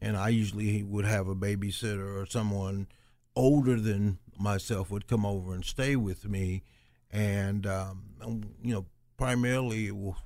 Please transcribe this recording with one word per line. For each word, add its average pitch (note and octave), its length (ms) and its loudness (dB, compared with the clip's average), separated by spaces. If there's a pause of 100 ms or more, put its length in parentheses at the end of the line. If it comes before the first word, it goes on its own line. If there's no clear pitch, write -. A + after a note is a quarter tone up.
and G#2 160 -2
I G2 140 0
usually G#2 520 0
would G2+ 220 -2
have G2+ 240 2
a F#2+ 80 -2
babysitter G2 840 -2
or G2 60 -6
someone G2 640 -2 (480)
older C3 440 6
than G#2 380 2 (200)
myself G2 520 0
would G2+ 160 -6
come A2 200 2
over F#2 280 -2
and F2+ 100 -4
stay C3+ 320 0
with G2+ 320 -2
me, F#2+ 340 -2 (480)
and, G2+ 560 0
um, F#2+ 380 -4 (580)
you A#2+ 120 -2
know, F#2+ 120 -4 (300)
primarily B2 720 2
it G2+ 80 -6
was G2 300 -4